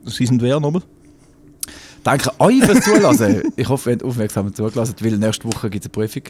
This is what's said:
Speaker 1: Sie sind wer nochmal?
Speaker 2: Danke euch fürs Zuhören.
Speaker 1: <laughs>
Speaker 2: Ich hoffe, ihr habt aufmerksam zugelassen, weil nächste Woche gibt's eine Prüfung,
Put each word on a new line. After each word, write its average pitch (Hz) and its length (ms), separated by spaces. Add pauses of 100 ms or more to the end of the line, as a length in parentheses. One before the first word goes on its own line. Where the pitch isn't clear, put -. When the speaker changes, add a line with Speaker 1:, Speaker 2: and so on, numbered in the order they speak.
Speaker 1:
Sie 123 200
sind 120 160
wer 131 180
nochmal? 151 220 (1200)
Speaker 2:
Danke - 360
euch 240 240
fürs 233 200
Zuhören. 113 680
Speaker 1:
<laughs> - 60
Speaker 2:
Ich 113 140
hoffe, 131 220
ihr - 60
habt - 60
aufmerksam 107 500
zugelassen, 110 460
weil 107 180
nächste 110 280
Woche 113 240
gibt's 98 160
eine - 60
Prüfung, - 380